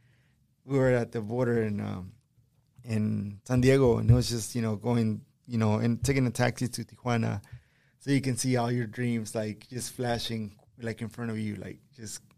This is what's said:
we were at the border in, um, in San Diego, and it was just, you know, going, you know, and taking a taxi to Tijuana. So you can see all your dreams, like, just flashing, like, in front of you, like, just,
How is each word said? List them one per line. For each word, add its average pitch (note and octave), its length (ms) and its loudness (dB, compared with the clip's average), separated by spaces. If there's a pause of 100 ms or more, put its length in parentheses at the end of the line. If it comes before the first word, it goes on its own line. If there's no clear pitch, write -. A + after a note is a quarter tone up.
(640)
we C3+ 140 0
were C3 120 4
at A#2+ 220 2
the A#2+ 80 -4
border A#2 420 0
in, G#2 180 -2
um, G2 320 -8 (720)
in G#2+ 600 -2
San B2+ 160 2
Diego, C3 380 6
and A2 120 -2
it A#2 40 10
was A#2+ 140 2
just, A#2 260 -4
you A#2+ 80 -2
know, A2 140 0
going, A2 480 0 (220)
you A#2+ 120 -4
know, G#2+ 200 4
and A#2 260 0
taking C3+ 220 2
a A#2 40 0
taxi B2 380 0
to A#2 160 -8
Tijuana. A2+ 560 -2 (600)
So C3+ 120 -4
you C3+ 80 4
can C3 160 -2
see B2+ 200 0
all A#2+ 140 0
your B2 160 0
dreams, A#2 480 -4
like, G#2+ 340 -4
just B2 240 -10
flashing, A#2 640 -4 (240)
like, A2+ 220 -6
in A2 60 -6
front A#2 240 -8
of A2 60 -4
you, G#2+ 180 -4
like, G2+ 240 -12 (160)
just, A2 240 -12 (180)